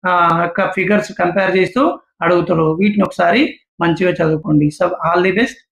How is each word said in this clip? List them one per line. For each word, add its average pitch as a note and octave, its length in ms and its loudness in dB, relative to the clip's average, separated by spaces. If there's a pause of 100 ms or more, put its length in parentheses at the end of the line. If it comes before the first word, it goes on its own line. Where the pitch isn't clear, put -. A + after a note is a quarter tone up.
ఆ, E3+ 360 2
యొక్క F3+ 300 -2
ఫిగర్స్ G3+ 400 -2
కంపేర్ F#3 440 -2
చేస్తూ B3 440 0 (220)
అడుగుతాడు. E3 500 0
వీటిని G3+ 300 0
ఒకసారి F#3 580 0 (200)
మంచిగా E3+ 300 0
చదువుకోండి. D#3 600 0 (120)
So, F3+ 60 0
all F3 380 0
the F#3 100 0
best. B3 180 0 (180)